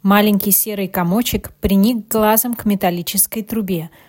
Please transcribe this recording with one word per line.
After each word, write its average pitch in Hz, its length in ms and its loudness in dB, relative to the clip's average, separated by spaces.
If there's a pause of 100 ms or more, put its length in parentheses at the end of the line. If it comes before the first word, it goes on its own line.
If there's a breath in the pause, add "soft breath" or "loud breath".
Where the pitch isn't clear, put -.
Маленький 202 480 2
серый 196 380 -2
комочек 190 720 -2
приник 202 480 2
глазом 220 460 2
к - 100 -10
металлической 196 760 -2
трубе, 190 480 -4 (180 soft breath)